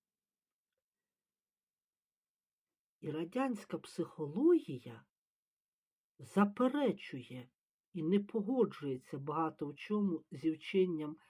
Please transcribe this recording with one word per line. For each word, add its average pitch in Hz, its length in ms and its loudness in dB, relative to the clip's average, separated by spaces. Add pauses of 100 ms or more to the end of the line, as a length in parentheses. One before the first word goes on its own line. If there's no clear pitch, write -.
(3000)
І - 100 -6
радянська 185 680 -2
психологія 156 1300 0 (1120)
заперечує 202 1300 0 (440)
і 170 100 -6
не 185 180 4
погоджується 196 1000 -2
багато 151 500 -2
в 143 60 -8
чому 196 560 0
зі 160 200 -2
вченням 156 680 0 (140)